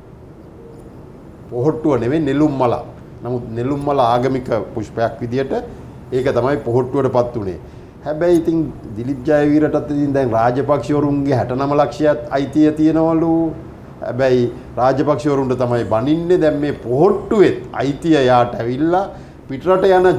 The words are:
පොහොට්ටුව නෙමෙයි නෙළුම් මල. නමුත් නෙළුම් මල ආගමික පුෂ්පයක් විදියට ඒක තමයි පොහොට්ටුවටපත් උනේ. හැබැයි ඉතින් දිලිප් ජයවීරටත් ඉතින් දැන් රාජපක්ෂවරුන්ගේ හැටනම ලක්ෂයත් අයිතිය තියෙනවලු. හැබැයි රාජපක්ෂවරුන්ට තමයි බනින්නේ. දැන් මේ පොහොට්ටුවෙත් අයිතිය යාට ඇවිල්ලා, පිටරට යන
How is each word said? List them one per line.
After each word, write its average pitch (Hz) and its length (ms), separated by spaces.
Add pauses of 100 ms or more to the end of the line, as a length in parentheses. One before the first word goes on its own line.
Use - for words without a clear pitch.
(1500)
පොහොට්ටුව 143 540
නෙමෙයි 139 240
නෙළුම් 143 340
මල. 123 160 (460)
නමුත් 120 300
නෙළුම් 127 340
මල 143 160
ආගමික 123 480 (220)
පුෂ්පයක් 113 500
විදියට 127 320 (600)
ඒක 127 220
තමයි 120 300
පොහොට්ටුවටපත් 123 720
උනේ. 95 220 (440)
හැබැයි 165 360
ඉතින් 165 200 (340)
දිලිප් 123 340
ජයවීරටත් 147 640
ඉතින් 143 240
දැන් 135 160
රාජපක්ෂවරුන්ගේ 139 1080
හැටනම 135 380
ලක්ෂයත් 147 440 (100)
අයිතිය 139 420
තියෙනවලු. 160 640 (640)
හැබැයි 127 460 (320)
රාජපක්ෂවරුන්ට 135 840
තමයි 120 220
බනින්නේ. 156 560
දැන් 151 200
මේ 143 120
පොහොට්ටුවෙත් 175 880 (140)
අයිතිය 143 440 (100)
යාට 120 280
ඇවිල්ලා, 147 500 (440)
පිටරට 170 380
යන 185 220 (100)